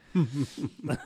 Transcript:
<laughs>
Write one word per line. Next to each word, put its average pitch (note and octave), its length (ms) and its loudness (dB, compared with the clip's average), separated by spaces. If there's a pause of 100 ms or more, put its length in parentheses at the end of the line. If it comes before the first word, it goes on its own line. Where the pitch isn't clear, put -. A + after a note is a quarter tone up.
(140)
<laughs> C#3+ 920 0